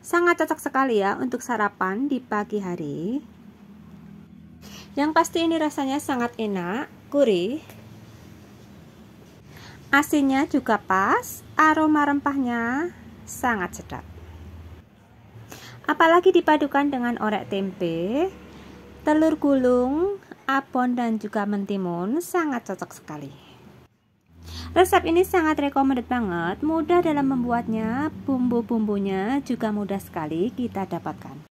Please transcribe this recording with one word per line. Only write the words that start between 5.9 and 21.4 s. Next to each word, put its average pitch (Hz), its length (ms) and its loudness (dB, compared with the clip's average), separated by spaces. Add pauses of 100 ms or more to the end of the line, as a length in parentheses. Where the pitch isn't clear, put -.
sangat 240 400 -2
enak, 196 480 -4 (240)
gurih. 240 480 2 (2250)
Asinnya 277 560 2
juga 226 320 0
pas, 214 640 0 (160)
aroma 311 480 4
rempahnya 277 800 0 (400)
sangat 208 560 -4
sedap. - 200 -12 (1800)
Apalagi 330 480 6
dipadukan 294 640 4
dengan 240 240 -2
orek 214 320 -2
tempe, 196 800 -2 (720)
telur 311 320 4
gulung, 277 880 2 (240)
abon, 262 480 0
dan 233 240 0
juga 208 240 -4